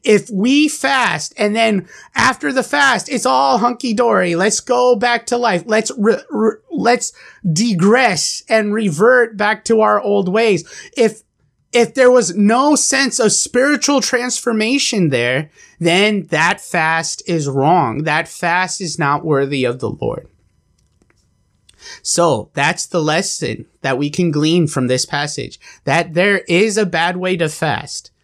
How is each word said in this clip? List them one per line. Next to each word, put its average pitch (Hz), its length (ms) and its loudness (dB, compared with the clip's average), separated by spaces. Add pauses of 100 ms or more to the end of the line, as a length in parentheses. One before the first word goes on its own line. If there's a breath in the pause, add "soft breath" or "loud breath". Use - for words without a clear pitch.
if 214 280 0
we 262 400 2
fast 247 680 -2
and 208 180 0
then 220 340 0 (260 loud breath)
after 254 380 0
the 254 100 0
fast, 277 460 0
it's 254 160 -4
all 262 320 2
hunky-dory. 220 800 0
Let's 190 260 0
go 247 340 2
back 240 320 0
to 240 100 -2
life. 220 280 0
Let's 220 320 0
re-, 233 340 2
re-, 220 260 0 (140)
let's 247 400 0 (400 loud breath)
digress 202 960 0
and 214 260 0
revert 226 600 0
back 208 300 -2
to 220 160 2
our 208 180 4
old 202 300 0
ways. 214 340 2 (320 loud breath)
If, 220 260 0 (520)
if 233 200 2
there 254 160 6
was 247 280 4
no 240 380 4
sense 269 440 -2
of 220 140 4
spiritual 277 680 0
transformation 240 1080 -2
there, 127 420 -2 (260 soft breath)
then 190 500 0
that 165 340 0
fast 160 680 -4
is 160 220 -2
wrong. 139 540 0
That 160 260 -2
fast 180 500 -4
is 165 180 -8
not 143 280 -2
worthy 139 400 0
of 123 140 -4
the 117 100 -4
Lord. - 400 -8 (1700 loud breath)
So 156 520 0
that's 151 320 -2
the 170 160 -4
lesson 151 640 -4 (160)
that 131 160 -2
we 147 120 -2
can 170 220 0
glean 156 360 2
from 131 200 -2
this 127 180 0
passage, 147 540 -8 (240 loud breath)
that 165 300 -2
there 190 340 2
is 196 300 2
a 214 80 0
bad 170 320 -2
way 185 180 -2
to 165 140 -2
fast. - 640 -6 (120)